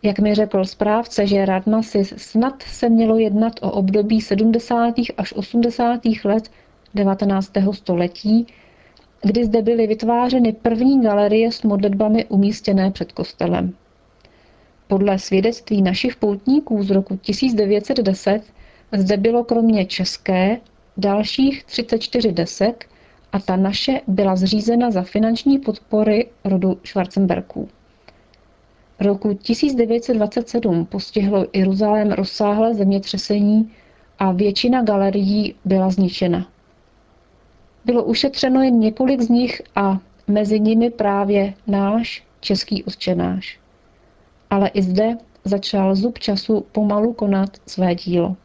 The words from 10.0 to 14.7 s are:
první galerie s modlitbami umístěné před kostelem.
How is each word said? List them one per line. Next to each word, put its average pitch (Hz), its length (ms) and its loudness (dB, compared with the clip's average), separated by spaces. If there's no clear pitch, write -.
první 247 480 2
galerie 214 500 2
s - 120 -12
modlitbami 208 640 2
umístěné 196 640 0
před - 200 -8
kostelem. 175 600 -4